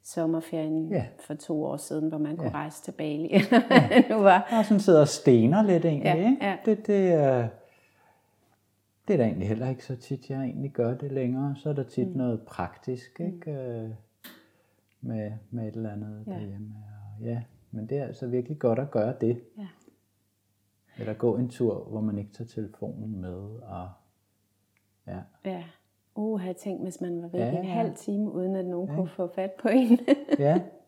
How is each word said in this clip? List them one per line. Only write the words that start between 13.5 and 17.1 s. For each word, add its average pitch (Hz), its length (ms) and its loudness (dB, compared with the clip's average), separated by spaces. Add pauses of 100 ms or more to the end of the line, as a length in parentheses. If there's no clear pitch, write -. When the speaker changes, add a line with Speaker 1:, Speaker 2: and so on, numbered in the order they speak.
Speaker 2:
Øh, 120 380 -8 (1080)
med, 110 320 -6 (180)
med 113 180 -8
et 104 60 -12
eller 110 180 -8
andet 107 340 -12
Speaker 1:
Ja. 202 60 -10
Speaker 2:
derhjemme. 107 440 -10
Og 104 480 -18